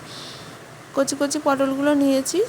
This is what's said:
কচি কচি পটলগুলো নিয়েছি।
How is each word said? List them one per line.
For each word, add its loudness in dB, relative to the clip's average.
কচি 0
কচি 0
পটলগুলো 2
নিয়েছি। 2